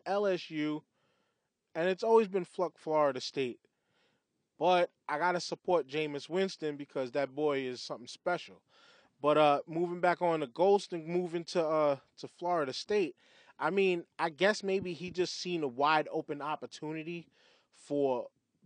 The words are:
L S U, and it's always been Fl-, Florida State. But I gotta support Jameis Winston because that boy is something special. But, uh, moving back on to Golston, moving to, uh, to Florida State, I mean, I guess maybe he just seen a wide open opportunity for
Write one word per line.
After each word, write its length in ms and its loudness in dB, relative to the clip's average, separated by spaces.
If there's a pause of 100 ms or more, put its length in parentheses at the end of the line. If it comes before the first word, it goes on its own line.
L 200 0
S 240 -2
U, 320 -4 (920)
and 140 0
it's 140 -2
always 260 6
been 160 -2
Fl-, 300 -4
Florida 440 0
State. 400 -4 (1000)
But 320 4 (180)
I 120 -4
gotta 220 2
support 460 0
Jameis 420 -6
Winston 480 -2
because 340 -6
that 240 -4
boy 240 0
is 220 -6
something 260 -12
special. 540 -6 (600)
But, 160 4
uh, 300 6
moving 320 -2
back 220 2
on 180 0
to 80 -4
Golston, 580 2
moving 400 -2
to, 180 0
uh, 340 2 (220)
to 80 -12
Florida 440 -2
State, 440 -2 (440)
I 120 0
mean, 320 2 (160)
I 100 0
guess 320 2
maybe 320 -2
he 160 -10
just 320 -2
seen 220 -4
a 40 -2
wide 440 2
open 320 -6
opportunity 840 -8 (460)
for 540 -2 (380)